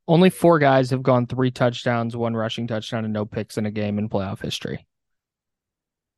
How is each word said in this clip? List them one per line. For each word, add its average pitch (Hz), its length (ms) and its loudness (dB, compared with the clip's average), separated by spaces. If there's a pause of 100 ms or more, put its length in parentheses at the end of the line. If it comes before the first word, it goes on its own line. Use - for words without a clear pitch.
Only 180 200 6
four 170 300 4
guys 135 300 4
have 131 120 -2
gone 123 240 2
three 127 260 -2
touchdowns, 120 640 -2
one 117 180 -4
rushing 113 320 -4
touchdown, 110 380 -6
and 107 80 -6
no 107 120 -4
picks - 320 -8
in 110 80 -2
a 107 60 -4
game 104 260 -4
in 107 120 -4
playoff 101 320 -6
history. - 440 -10 (1300)